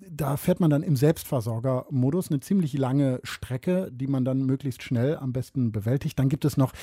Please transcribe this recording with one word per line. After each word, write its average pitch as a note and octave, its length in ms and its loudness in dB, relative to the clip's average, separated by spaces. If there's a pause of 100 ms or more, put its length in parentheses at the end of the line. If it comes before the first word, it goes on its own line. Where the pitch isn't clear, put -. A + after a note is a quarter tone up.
(120)
da C#3+ 240 -2
fährt F3+ 240 0
man E3+ 100 4
dann D3 140 4
im C#3+ 140 2
Selbstversorgermodus B2+ 1300 0
eine C#3+ 120 0
ziemlich F3 320 0
lange C3+ 500 2
Strecke, F#3 640 -4
die C3 180 -6
man C3 180 0
dann C3 200 0
möglichst C3+ 380 -2
schnell C3 320 0
am C3+ 160 -6
besten B2 400 -2
bewältigt. A2 480 -2
Dann C3+ 80 4
gibt - 160 0
es D3 140 0
noch C3 260 4